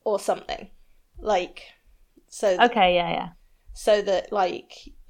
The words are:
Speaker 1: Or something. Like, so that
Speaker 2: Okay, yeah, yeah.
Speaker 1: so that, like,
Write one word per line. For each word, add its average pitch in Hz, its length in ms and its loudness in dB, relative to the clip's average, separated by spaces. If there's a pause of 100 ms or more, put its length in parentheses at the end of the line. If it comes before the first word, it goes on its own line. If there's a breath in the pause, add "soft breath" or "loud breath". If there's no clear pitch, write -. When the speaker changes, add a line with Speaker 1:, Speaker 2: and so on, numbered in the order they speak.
Speaker 1:
Or 202 160 0
something. - 500 -6 (480)
Like, 185 460 -4 (640)
so 190 280 0
that 240 140 6
Speaker 2:
Okay, 185 240 4
yeah, 175 160 0
yeah. 170 180 -4 (440)
Speaker 1:
so 208 300 2
that, 196 280 -2
like, 185 420 -4 (380)